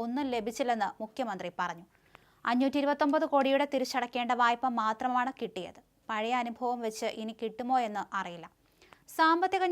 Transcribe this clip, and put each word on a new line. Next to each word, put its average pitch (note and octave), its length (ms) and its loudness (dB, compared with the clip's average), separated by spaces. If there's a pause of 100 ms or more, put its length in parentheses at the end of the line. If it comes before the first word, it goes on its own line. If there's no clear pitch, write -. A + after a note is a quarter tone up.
ഒന്നും B3 300 -2
ലഭിച്ചില്ലെന്ന് A#3 560 0 (140)
മുഖ്യമന്ത്രി G3+ 560 -6
പറഞ്ഞു. F3 260 -4 (680)
അഞ്ഞൂറ്റി C4+ 300 4
ഇരുപത്തൊമ്പത് C#4+ 520 2
കോടിയുടെ C#4 420 4
തിരിച്ചടയ്ക്കേണ്ട B3 680 -2
വായ്പ A#3+ 240 4 (160)
മാത്രമാണ് B3 580 0
കിട്ടിയത്. F3+ 400 -8 (300)
പഴയ A3+ 320 -2
അനുഭവം A#3+ 460 -4
വെച്ച് A3 200 -4 (160)
ഇനി A3 200 -8
കിട്ടുമോ A#3+ 360 -2 (100)
എന്ന് G#3 140 -6 (180)
അറിയില്ല. F3 300 -10 (640)
സാമ്പത്തിക F4+ 580 4